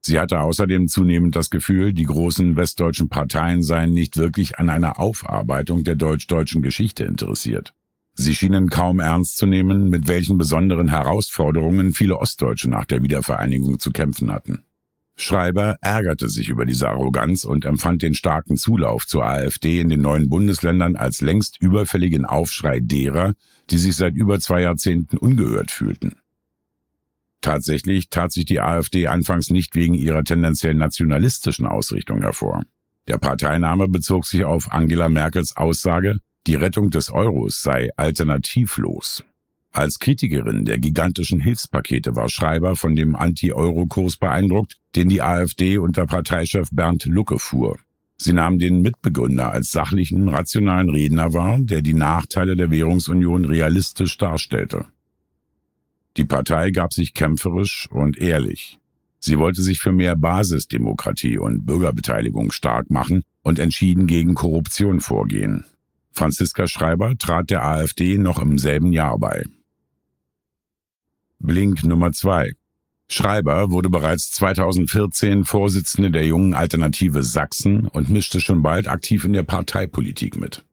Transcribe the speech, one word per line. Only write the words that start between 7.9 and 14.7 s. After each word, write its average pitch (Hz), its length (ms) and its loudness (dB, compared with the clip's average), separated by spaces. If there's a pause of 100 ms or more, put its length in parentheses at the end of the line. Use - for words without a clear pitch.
Sie 71 220 0
schienen 95 340 2
kaum 90 300 2
ernst 85 360 0
zu 107 100 2
nehmen, 95 440 4
mit 85 160 2
welchen 90 320 2
besonderen 82 500 2
Herausforderungen 80 1040 0
viele 95 260 2
Ostdeutsche - 520 -2
nach 52 140 -2
der 64 180 -2
Wiedervereinigung 67 800 -2
zu 73 100 -4
kämpfen 69 400 -2
hatten. 50 320 -8 (560)